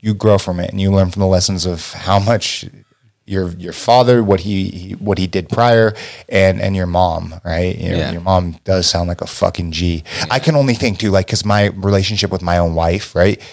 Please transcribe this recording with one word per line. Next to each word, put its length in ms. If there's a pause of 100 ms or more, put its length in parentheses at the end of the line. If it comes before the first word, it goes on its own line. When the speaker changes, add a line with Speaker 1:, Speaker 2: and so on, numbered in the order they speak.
Speaker 1:
you 140
grow 240
from 200
it 120
and 100
you 100
learn 200
from 80
the 80
lessons 400
of 260
how 240
much 480 (600)
your, 220
your 240
father, 500
what 160
he, 320
he, 220
what 260
he 80
did 200
prior, 460 (340)
and, 320
and 160
your 120
mom, 480 (100)
right? 320
Your, 180
Speaker 2:
Yeah. 180
Speaker 1:
your 80
mom 420
does 260
sound 200
like 120
a 60
fucking 460
G. 300 (140)
Speaker 2:
Yeah. 140
Speaker 1:
I 80
can 160
only 180
think 240
too, 140
like, 160
'cause 180
my 220
relationship 640
with 100
my 160
own 160
wife, 400
right? 260 (140)